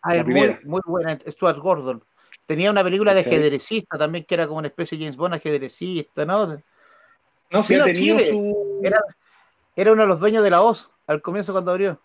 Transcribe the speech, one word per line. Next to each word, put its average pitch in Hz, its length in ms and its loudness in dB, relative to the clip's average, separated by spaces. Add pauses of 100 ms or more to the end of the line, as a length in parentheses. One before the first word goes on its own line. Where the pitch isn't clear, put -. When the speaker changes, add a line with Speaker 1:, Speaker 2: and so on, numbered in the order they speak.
Speaker 1:
Ah, 175 120 -2
Speaker 2:
La 170 60 2
Speaker 1:
es 160 60 -4
muy, 123 80 0
Speaker 2:
primera. - 300 2
Speaker 1:
muy 160 200 -4
buena, 165 340 -4 (100)
Stuart 156 300 -2
Gordon. 143 440 -4 (440)
Tenía 170 240 0
una 202 140 2
película 196 300 2
de 190 80 4
Speaker 2:
¿Cachai? 156 160 2
Speaker 1:
ajedrecista 151 580 -2
también, 156 280 -4
que - 100 -4
era 170 120 0
como 156 120 -8
una 151 100 -8
especie 160 300 -8
de 156 60 -8
James 143 120 -10
Bond 170 180 -4
ajedrecista, 151 920 -6
¿no? 175 340 -4 (880)
Speaker 2:
No, 202 120 2
sí, - 120 2
Speaker 1:
Vino 294 100 4
Speaker 2:
ha - 20 4
Speaker 1:
a 180 60 2
Speaker 2:
tenido 190 260 2
Speaker 1:
Chile. 220 120 4
Speaker 2:
su 208 520 -2
Speaker 1:
Era, 202 180 2 (760)
era 202 160 4
uno 220 100 6
de 214 60 4
los 170 120 2
dueños 214 240 2
de 202 60 4
la 175 120 6
OZ, - 280 0 (160)
al 151 160 -2
comienzo 196 300 -6
cuando 180 180 -2
abrió. 185 340 -2